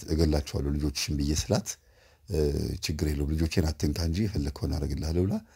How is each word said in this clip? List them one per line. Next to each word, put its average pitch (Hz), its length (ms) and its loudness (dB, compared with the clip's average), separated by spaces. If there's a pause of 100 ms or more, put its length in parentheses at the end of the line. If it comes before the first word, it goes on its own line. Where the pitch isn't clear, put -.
«እገላችኋለሁ 76 640 2
ልጆችሽን» 73 440 -2
ብዬ 71 200 2
ስላት፣ - 340 0 (600)
እ፣ 78 100 0 (400)
«ችግር 78 280 -2
የለውም 73 240 0
ልጆቼን 80 340 2
አትንካ 92 380 0
እንጂ 82 180 0
የፈለግከውን 78 520 -2
አደርግልሃለሁ» 76 500 0
ብላ 101 140 0 (180)